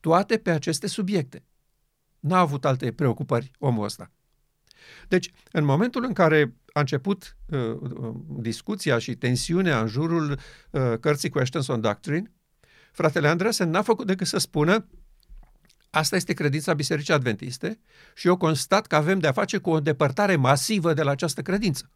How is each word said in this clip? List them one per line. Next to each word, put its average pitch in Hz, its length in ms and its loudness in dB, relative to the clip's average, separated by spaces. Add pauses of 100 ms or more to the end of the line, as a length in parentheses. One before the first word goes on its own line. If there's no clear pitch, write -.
Toate 190 380 2
pe 190 120 -2
aceste 156 360 -2
subiecte. 180 580 -4 (760)
N-a 180 180 2
avut 143 260 2
alte 131 280 2
preocupări 123 680 0
omul 120 260 0
ăsta. 101 260 -10 (960)
Deci, 180 220 2 (220)
în 151 120 2
momentul 226 400 2
în 254 80 -4
care 151 420 4 (180)
a 147 80 0
început, 147 560 -2 (100)
uh, 143 120 -6 (220)
uh, 117 340 -10 (140)
discuția 131 680 -2
și 113 160 -6
tensiunea 139 680 0
în 110 60 0
jurul, 147 520 -2 (320)
uh, 123 300 0
cărții 147 280 0
Questions 131 380 -2
on 120 140 -2
Doctrine, 143 520 -2 (600)
fratele 147 360 0
Andreasen 175 420 0
n-a 185 120 0
făcut 220 240 0
decât 185 200 -2
să - 120 -2
spună, 170 500 0 (1000)
"Asta 156 260 0
este 165 160 -2
credința 147 420 0
Bisericii 147 400 -2
Adventiste 127 680 -4 (340)
și - 120 -4
eu 180 100 4
constat 180 500 0
că - 100 0
avem 165 220 2
de-a 156 140 2
face 208 260 -2
cu 180 120 -2
o 160 60 2
îndepărtare 156 600 2
masivă 151 580 2
de 151 80 0
la 139 80 0
această 143 320 -4
credință." 190 520 -2